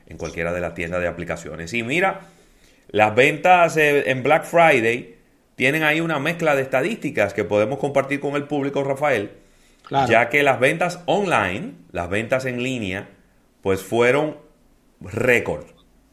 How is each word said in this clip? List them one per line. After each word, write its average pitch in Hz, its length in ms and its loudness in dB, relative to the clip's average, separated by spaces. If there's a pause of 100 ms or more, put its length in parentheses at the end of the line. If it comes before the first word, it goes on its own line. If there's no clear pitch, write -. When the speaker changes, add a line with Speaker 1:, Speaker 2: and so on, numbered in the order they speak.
Speaker 1:
en 90 100 -18
cualquiera 85 380 -6
de 90 80 -6
las 87 100 -6
tiendas 87 300 -6
de 87 60 -2
aplicaciones. 82 680 -10
Y 117 80 -4
mira, 170 460 -4 (600)
las 107 260 2
ventas, 151 640 4
eh, 147 340 2
en 131 120 -2
Black 139 220 2
Friday 139 720 2 (380)
tienen 143 280 0
ahí 151 180 0
una 165 180 -2
mezcla 160 380 0
de 135 60 2
estadísticas 131 720 -2
que 104 100 0
podemos 107 340 0
compartir 139 420 -2
con 143 160 -4
el 143 80 -2
público, 143 400 -2
Rafael, 131 480 -2 (540)
Speaker 2:
Claro. 135 240 0
Speaker 1:
ya 113 200 4
que 147 120 2
las 135 180 2
ventas 165 440 0
online, 151 720 0 (180)
las 87 160 -4
ventas 113 380 -2
en 123 160 -6
línea, 107 480 -6 (520)
pues, 95 200 0
fueron 131 560 2 (640)
récord. 104 640 0 (460)